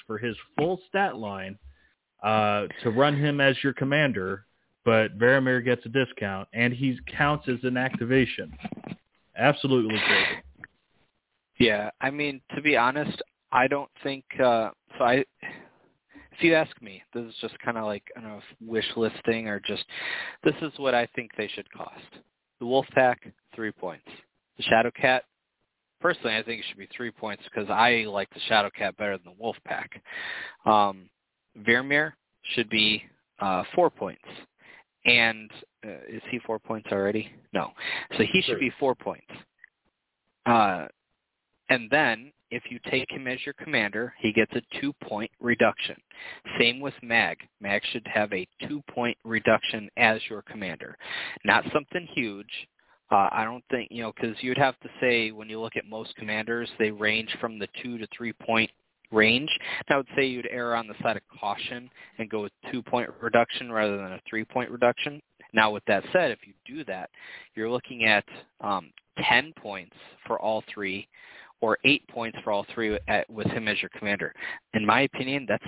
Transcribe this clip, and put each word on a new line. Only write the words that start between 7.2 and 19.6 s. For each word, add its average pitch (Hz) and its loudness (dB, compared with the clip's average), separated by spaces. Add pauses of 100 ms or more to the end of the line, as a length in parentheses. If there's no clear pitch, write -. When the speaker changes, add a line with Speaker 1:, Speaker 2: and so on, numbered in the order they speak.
Speaker 1:
as 123 -2
an 127 0
activation. 123 0 (840)
Absolutely 123 4
crazy. - 2 (1200)
Speaker 2:
Yeah, 107 2 (100)
I 135 2
mean, 143 -4 (140)
to 139 -6
be 147 4
honest, 131 2 (320)
I 127 6
don't 143 -2 (140)
think, 135 -6 (120)
uh, 117 4 (260)
so 127 2
I, 127 4 (1120)
if - -14
you 165 6
ask - 0
me, 98 -16 (120)
this 120 -6
is 113 -14
just - -8
kinda 117 -4
like, 104 -4 (140)
I - -18
don't 110 -14
know 104 -16
if - -20
wish 110 -4
listing 113 -2
or 104 -4